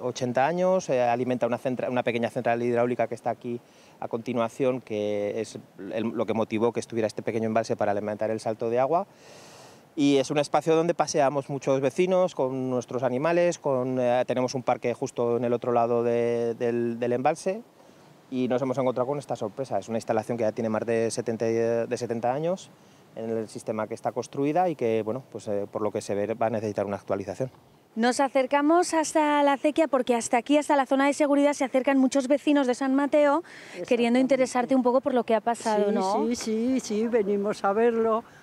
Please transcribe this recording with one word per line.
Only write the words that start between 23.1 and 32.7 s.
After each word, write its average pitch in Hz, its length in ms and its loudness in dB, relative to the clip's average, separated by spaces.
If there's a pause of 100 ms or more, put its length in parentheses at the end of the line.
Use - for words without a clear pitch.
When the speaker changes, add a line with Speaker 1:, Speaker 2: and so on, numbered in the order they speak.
Speaker 1:
en 113 160 -6
el 113 180 -4
sistema 110 380 -6
que 113 80 -10
está 113 160 -6
construida 147 580 -2
y 156 60 -4
que, 113 260 0
bueno, 110 300 -6
pues, 110 160 -12
eh, 101 240 -4
por 110 100 -6
lo 104 80 0
que 101 120 -4
se 110 120 -6
ve 101 220 -2
va 113 100 -2
a 113 60 0
necesitar 107 340 -2
una 101 120 -4
actualización. 98 520 -6 (460)
Speaker 2:
Nos 233 240 0
acercamos 285 720 2
hasta 302 480 2
la 285 120 4
acequia 302 340 2
porque 254 260 0
hasta 233 240 0
aquí, 285 220 2
hasta 294 160 2
la 269 100 4
zona 269 220 2
de 285 60 2
seguridad, 285 400 4
se 285 100 -4
acercan 269 340 2
muchos 262 300 2
vecinos 285 400 2
de 247 80 2